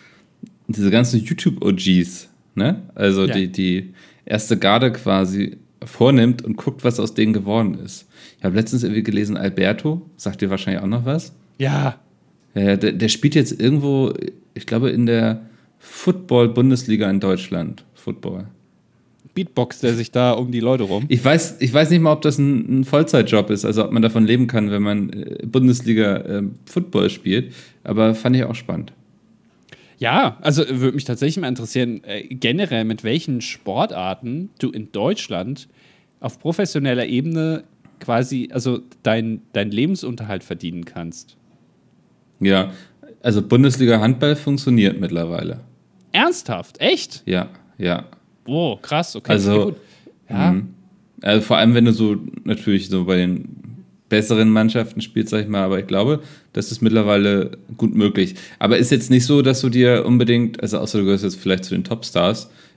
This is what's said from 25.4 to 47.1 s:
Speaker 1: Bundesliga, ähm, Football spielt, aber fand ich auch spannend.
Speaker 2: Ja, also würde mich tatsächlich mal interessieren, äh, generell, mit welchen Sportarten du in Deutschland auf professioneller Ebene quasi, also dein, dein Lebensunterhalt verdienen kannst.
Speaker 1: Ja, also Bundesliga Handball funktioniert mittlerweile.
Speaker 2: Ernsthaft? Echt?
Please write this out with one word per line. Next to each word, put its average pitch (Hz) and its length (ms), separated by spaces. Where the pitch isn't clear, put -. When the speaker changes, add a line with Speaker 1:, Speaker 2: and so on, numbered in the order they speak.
Speaker 1:
Bundesliga, 117 800
ähm, 101 300
Football 104 420
spielt, 98 460
aber 110 300
fand 123 220
ich 127 80
auch 123 100
spannend. - 380
Speaker 2:
Ja, 127 440
also 147 260
würde 131 280
mich 135 80
tatsächlich 139 360
mal 139 80
interessieren, 120 560
äh, 104 200
generell, 127 500
mit 110 200
welchen 127 360
Sportarten 117 1160
du 131 120
in 107 220
Deutschland 123 760
auf - 180
professioneller 139 680
Ebene 160 580
quasi, 127 520
also 123 280
dein, 113 380
dein 101 160
Lebensunterhalt 117 760
verdienen 87 400
kannst. - 520
Speaker 1:
Ja, 95 320
also 107 180
Bundesliga 123 600
Handball 131 360
funktioniert 120 640
mittlerweile. 85 600
Speaker 2:
Ernsthaft? 196 680
Echt? - 460